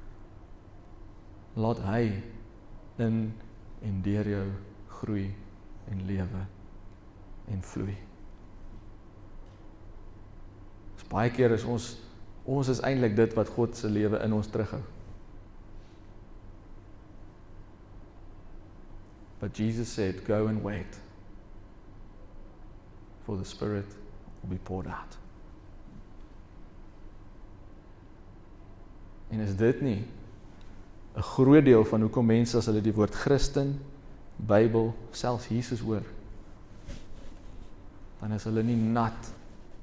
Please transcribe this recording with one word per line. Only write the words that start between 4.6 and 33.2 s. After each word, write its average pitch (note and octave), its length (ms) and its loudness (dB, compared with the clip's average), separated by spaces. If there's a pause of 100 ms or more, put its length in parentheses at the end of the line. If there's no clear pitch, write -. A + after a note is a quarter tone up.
groei G2+ 460 -2 (560)
en F#2+ 160 -4
lewe F#2+ 360 0 (1120)
en F#2+ 100 -2
vloei. G2+ 340 -4 (3000)
Dus - 160 -14
baie A2 180 4
keer B2 240 8
is G#2 140 2
ons, A#2 220 0 (540)
ons C3+ 280 2
is A#2 140 2
eintlik B2 320 6
dit A2+ 180 8
wat G#2+ 180 4
God A#2 240 2
se A2 120 0
lewe G#2 340 4
in A2 100 4
ons G#2+ 160 2
terughou. A2 320 -2 (4000)
But - 200 -6
Jesus A2+ 340 0
said, F#2+ 340 0
"Go G#2+ 220 4
and G#2+ 160 2
wait, G2+ 340 -4 (2250)
for G#2+ 120 -2
the F#2 80 -2
Spirit G#2 520 -2 (440)
will F#2 100 -8
be F2+ 140 -4
poured F#2 220 -4
out." - 320 -8 (4000)
En A2 100 0
is G2+ 160 2
dit A2+ 260 6
nie A#2 240 2 (1080)
'n - 80 -2
groot C#3 400 12
deel A#2 200 12
van A2 200 6
hoekom A2+ 240 4
mense A#2 300 6
as A2 100 4
hulle G#2+ 160 6
die A2 100 6
woord G#2 220 6
Christen, C#3 640 4 (580)